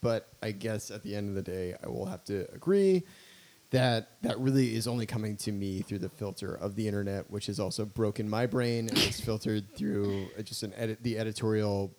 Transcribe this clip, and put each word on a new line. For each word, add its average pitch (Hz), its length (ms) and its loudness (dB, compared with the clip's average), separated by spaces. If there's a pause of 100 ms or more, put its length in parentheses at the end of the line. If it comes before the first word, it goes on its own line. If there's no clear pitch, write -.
but 113 260 0 (160)
I 110 80 -2
guess 104 400 -4
at 104 120 -10
the 104 120 -6
end 101 140 -2
of 98 60 -4
the 98 60 0
day, 90 400 -4
I - 60 -8
will - 200 -4
have 92 180 -8
to 98 280 -2
agree 190 500 6 (640)
that 123 400 4 (140)
that 113 160 0
really 131 360 4
is 113 140 0
only 120 160 0
coming 107 320 -2
to 107 160 -4
me 98 300 -2
through 104 160 -4
the 92 100 -4
filter 101 440 -6
of 98 220 -4
the 110 100 0
internet, 101 460 -2
which 101 140 -4
has 101 160 -2
also 98 240 -2
broken 107 440 0
my 110 160 2
brain 120 440 0
and 117 80 0
is - 240 2
filtered 107 520 -2
<laughs> - 40 -20
through, 98 500 0 (100)
uh, 107 40 -6
just - 220 -8
an 98 120 -6
edit-, 113 280 -4
the 117 140 0
editorial 107 800 0